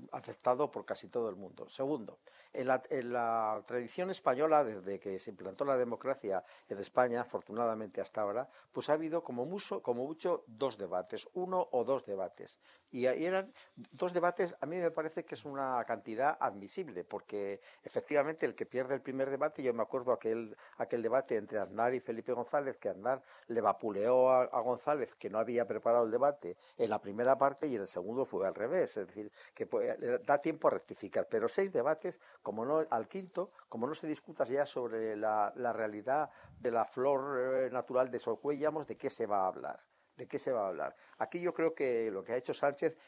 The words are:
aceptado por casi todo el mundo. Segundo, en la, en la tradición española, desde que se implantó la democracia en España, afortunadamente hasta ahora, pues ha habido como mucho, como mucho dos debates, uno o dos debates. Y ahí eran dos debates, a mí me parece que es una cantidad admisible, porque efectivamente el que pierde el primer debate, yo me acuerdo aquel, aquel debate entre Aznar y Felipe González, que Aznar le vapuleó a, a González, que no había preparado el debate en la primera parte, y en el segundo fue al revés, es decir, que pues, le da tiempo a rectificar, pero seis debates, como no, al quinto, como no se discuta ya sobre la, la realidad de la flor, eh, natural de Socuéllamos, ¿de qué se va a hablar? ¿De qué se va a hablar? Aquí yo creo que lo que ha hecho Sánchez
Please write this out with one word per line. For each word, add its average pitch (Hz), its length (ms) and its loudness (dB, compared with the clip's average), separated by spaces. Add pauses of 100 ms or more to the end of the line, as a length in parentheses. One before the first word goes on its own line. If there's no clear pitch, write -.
(120)
aceptado 127 580 0
por 104 160 -8
casi 101 220 -6
todo 117 200 -2
el 92 80 -6
mundo. 87 320 -12
Segundo, 135 500 -4 (360)
en 131 140 -2
la, 127 200 4
en 120 240 -2
la 113 540 0
tradición 123 440 -4
española, 151 540 4
desde 98 340 -6
que 95 220 -4
se - 100 -12
implantó 95 360 -6
la 139 100 4
democracia 120 640 -2 (240)
en 98 120 -8
España, 120 420 2
afortunadamente 110 800 -2
hasta 107 220 -4
ahora, 107 260 -2 (240)
pues - 160 -6
ha 147 60 6
habido 160 280 0
como 127 220 -4
mucho, 190 380 -6
como 123 240 -2
mucho 165 400 -2
dos 120 320 -2
debates, 90 560 -4
uno 180 380 0
o 120 120 4
dos 131 220 0
debates. 95 520 -6 (300)
Y 127 200 2
ahí 156 180 2
eran 190 260 0 (220)
dos 180 400 -4
debates, 175 460 2
a - 40 -4
mí 160 120 -4
me 170 160 2
parece 160 320 -4
que - 100 -10
es 127 100 -12
una 135 420 -2
cantidad 117 540 0
admisible, 101 640 -4
porque 101 560 -6 (220)
efectivamente 147 640 0
el 117 80 0
que - 100 -6
pierde 127 300 -2
el 131 80 -2
primer 135 260 -2
debate, 143 340 -2
yo 123 120 2
me 117 80 0
acuerdo 123 300 0
aquel, 113 440 -2 (220)
aquel 120 240 -2
debate 120 340 2
entre 104 220 -2
Aznar 104 360 0
y 123 60 0
Felipe 113 320 -4
González, 127 460 -2
que - 100 -4
Aznar 104 320 -2 (280)
le 113 120 0
vapuleó 110 680 4
a, 127 140 8
a 127 160 0
González, 123 580 0
que 110 100 -8
no 101 100 -2
había 117 280 2
preparado 117 400 4
el 107 60 -2
debate 123 440 2 (220)
en 117 100 2
la 104 140 0
primera 120 340 4
parte, 139 300 2
y 135 80 0
en 101 80 -2
el 92 60 -6
segundo 113 360 -2
fue 95 220 -2
al 92 80 0
revés, 127 420 0
es 95 120 -6
decir, 104 240 -10 (200)
que - 140 -6
pues, 120 320 0
le 123 200 0
da 143 220 4
tiempo 151 280 2
a - 20 4
rectificar, 98 580 -2
pero 113 200 2
seis 196 240 0
debates, 156 480 0 (200)
como 107 240 -4
no, 156 240 2
al 113 200 0
quinto, 185 420 -6 (180)
como 117 200 -4
no 156 60 -4
se 160 120 -6
discuta 151 380 -2
ya 139 200 0
sobre 110 520 -4
la, 107 400 2
la 120 160 0
realidad 110 580 -2 (300)
de 123 100 0
la 113 140 4
flor, 131 800 0
eh, 120 40 -2
natural 123 420 2
de 120 80 -2
Socuéllamos, 147 640 -2
¿de 107 100 -8
qué 135 140 -4
se 113 160 0
va 101 140 4
a 92 80 4
hablar? 71 320 -6 (360)
¿De 127 100 -10
qué 143 120 -4
se 143 120 -2
va 113 140 2
a 95 40 0
hablar? 76 280 -4 (220)
Aquí 170 220 -2
yo 175 120 0
creo 165 220 2
que 117 360 2
lo 95 140 -4
que 110 80 -6
ha 107 60 2
hecho 139 160 -4
Sánchez 143 420 2 (120)